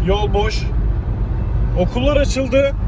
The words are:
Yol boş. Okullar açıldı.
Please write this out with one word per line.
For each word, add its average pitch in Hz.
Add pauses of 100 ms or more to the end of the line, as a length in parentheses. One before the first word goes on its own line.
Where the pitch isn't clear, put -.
Yol 202
boş. 208 (1120)
Okullar 262
açıldı. 269 (140)